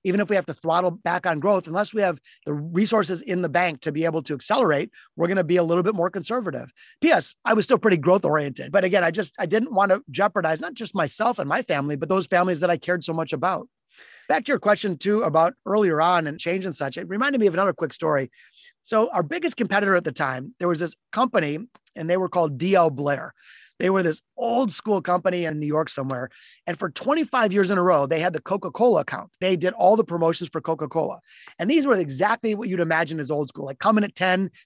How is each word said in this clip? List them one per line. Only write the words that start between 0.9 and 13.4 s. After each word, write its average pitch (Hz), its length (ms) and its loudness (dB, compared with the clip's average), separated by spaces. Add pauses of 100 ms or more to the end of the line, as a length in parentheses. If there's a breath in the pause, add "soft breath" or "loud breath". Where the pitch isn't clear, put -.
back 175 360 -2
on 165 120 0
growth, 180 300 2
unless 202 260 -2
we 208 80 0
have 175 160 2 (260 soft breath)
the 147 100 -4
resources 175 680 0
in 180 180 -4
the 170 80 -2
bank 170 340 0
to 156 100 -2
be 160 120 -2
able 160 180 0
to 151 120 -6
accelerate, 170 560 0 (240 loud breath)
we're 170 140 0
gonna 185 160 0
be 175 140 2
a 175 40 6
little 170 220 2
bit 208 100 0
more 180 160 0
conservative." 185 640 -6 (280 soft breath)
P 320 120 4
S, 175 320 0
I 226 100 4
was 214 100 4
still 240 140 4
pretty 190 200 2
growth 180 260 4
oriented. 147 480 -2
But 190 100 4
again, 185 220 2
I 165 80 2
just, 190 260 -6
I 202 80 -4
didn't 220 260 -2
wanna 190 280 2 (100)
jeopardize 160 500 0
not 330 140 -10
just 214 180 -12
myself 208 460 -2
and 143 100 -6
my 185 140 0
family, 147 320 -2
but 151 140 -6
those 190 180 0
families 180 320 2
that 175 120 2
I 165 80 0
cared 175 260 -4
so 165 80 -4
much 160 200 -6
about. 170 360 -4 (600 loud breath)